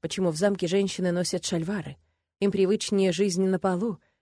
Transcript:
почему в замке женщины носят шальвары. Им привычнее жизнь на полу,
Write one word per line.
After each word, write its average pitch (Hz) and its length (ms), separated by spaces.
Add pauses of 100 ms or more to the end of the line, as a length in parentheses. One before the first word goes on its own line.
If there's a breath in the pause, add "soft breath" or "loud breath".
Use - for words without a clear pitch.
почему 175 300
в 151 60
замке 190 300
женщины 185 460
носят 180 320
шальвары. 165 520 (440)
Им 202 100
привычнее 190 640
жизнь 190 340
на 190 140
полу, 190 400 (220)